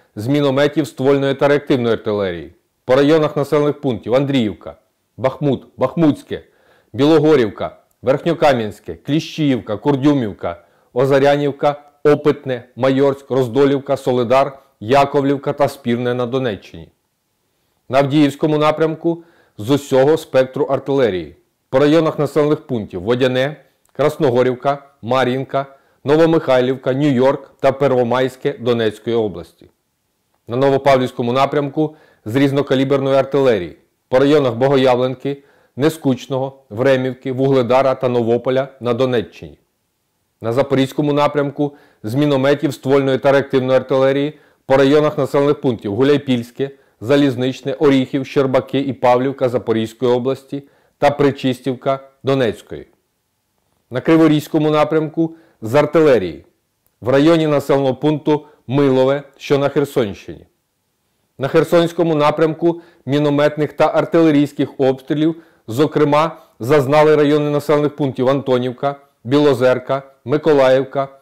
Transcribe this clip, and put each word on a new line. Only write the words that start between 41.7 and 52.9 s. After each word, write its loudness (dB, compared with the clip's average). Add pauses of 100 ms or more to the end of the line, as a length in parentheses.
з -8
мінометів, 0
ствольної 0
та 2
реактивної 0
артилерії 0 (280)
по 2
районах 2
населених 0
пунктів -4
Гуляйпільське, 0 (300)
Залізничне, -2
Оріхів, 0
Щербаки -2
і -4
Павлівка 0
Запорізької -2
області -6 (360)
та 2
Причистівка -2 (220)
Донецької. -4 (1040)